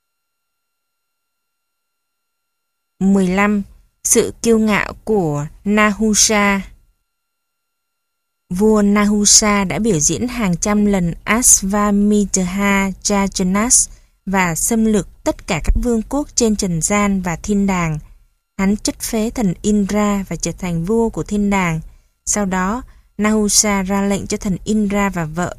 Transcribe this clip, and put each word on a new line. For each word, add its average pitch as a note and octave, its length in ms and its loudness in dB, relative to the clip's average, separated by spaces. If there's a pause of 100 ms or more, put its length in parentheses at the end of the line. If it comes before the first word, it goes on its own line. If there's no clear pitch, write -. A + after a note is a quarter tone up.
(3000)
Mười F#3+ 280 4
lăm. G3+ 360 0 (420)
Sự F#3+ 380 0
kiêu A3+ 160 4
ngạo G#3+ 340 0 (120)
của D#3 420 -2 (180)
Nahusha. G#3 960 2 (1900)
Vua G#3 320 4
Nahusha G#3 840 4
đã D3+ 140 -4
biểu G#3 220 2
diễn F3 280 -2
hàng A3 280 -2
trăm G#3 300 0
lần F3+ 280 0 (100)
Asvamedha G3+ 1700 2 (120)
Jajanas G3 880 0 (360)
và F#3 280 0
xâm A3 300 0
lược G#3+ 240 0 (160)
tất - 220 -4
cả A#3+ 180 -4
các - 180 0
vương A3+ 260 0
quốc D4 260 -4
trên A3 220 2
trần E3+ 260 -2
gian G3+ 400 0
và F3 140 -4
thiên G3+ 300 -2
đàng. E3+ 320 -2 (600)
Hắn G3 180 0
chất - 240 -4
phế A3+ 300 -4
thần G3 320 -2
Indra G3+ 680 0
và E3+ 80 -6
trở E3+ 160 -4
thành E3+ 320 -6
vua A3+ 240 0
của E3 140 -6
thiên G3+ 280 -2
đàng. E3+ 300 0 (440)
Sau G#3 220 -2
đó, F#3+ 360 -2 (360)
Nahusha G#3 640 2
ra G3 200 0
lệnh G3+ 240 -2
cho G#3+ 100 -4
thần G3 280 -2
Indra G3+ 440 0
và F3+ 160 -4
vợ D#3+ 340 -6